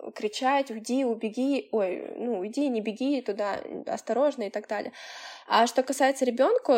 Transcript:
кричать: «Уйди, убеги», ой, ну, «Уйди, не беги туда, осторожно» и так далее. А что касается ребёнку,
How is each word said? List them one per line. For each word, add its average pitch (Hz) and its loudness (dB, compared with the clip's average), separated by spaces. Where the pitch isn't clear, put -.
кричать: 269 0
«Уйди, 247 -2
убеги», 240 -2
ой, 196 -2
ну, 226 -4
«Уйди, 240 -2
не 226 -2
беги 247 -2
туда, 202 -4
осторожно» 247 0
и 196 -4
так 208 -8
далее. 214 -6
А 226 6
что 262 2
касается 269 2
ребёнку, 269 4